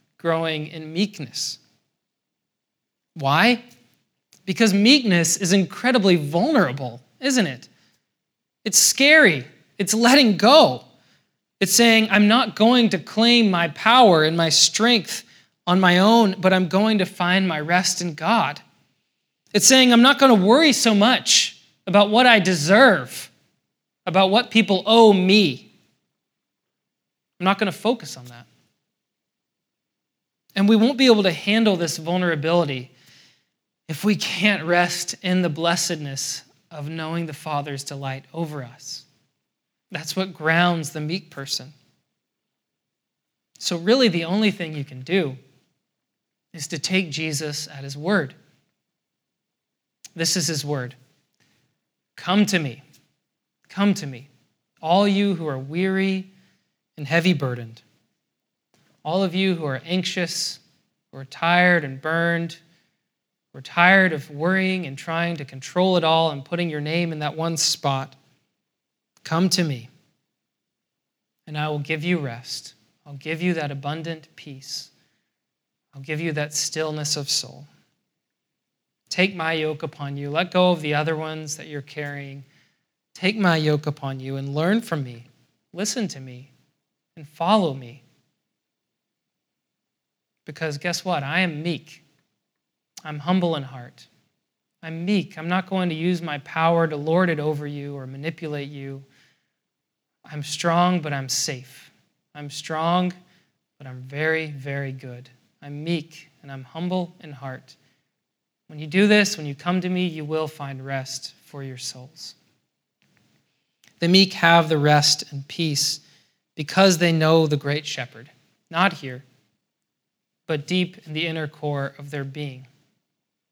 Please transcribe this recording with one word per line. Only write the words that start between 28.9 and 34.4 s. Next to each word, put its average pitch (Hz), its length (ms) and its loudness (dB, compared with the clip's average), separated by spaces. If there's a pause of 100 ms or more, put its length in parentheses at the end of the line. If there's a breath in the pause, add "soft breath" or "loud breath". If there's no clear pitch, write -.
And 196 140 2
we 226 80 6
won't 233 220 2
be 262 80 4
able 214 180 6
to 185 80 2
handle 208 440 2
this 165 220 -4
vulnerability 160 920 -2 (1000 soft breath)
if 156 160 -8
we 208 100 4
can't 180 480 -2